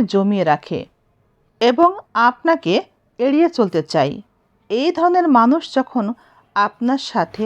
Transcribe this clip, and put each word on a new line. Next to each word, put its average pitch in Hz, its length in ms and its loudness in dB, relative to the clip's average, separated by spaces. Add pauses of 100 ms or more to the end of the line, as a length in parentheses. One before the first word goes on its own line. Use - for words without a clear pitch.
জমিয়ে 196 400 0
রাখে 151 340 -2 (840)
এবং 254 280 4 (320)
আপনাকে 247 520 0 (460)
এড়িয়ে 294 300 2
চলতে 190 340 -2
চায়। 147 300 -2 (560)
এই 254 220 -2
ধরনের 349 380 2
মানুষ 254 320 4 (120)
যখন 254 320 -2 (500)
আপনার 240 500 -2
সাথে - 400 -4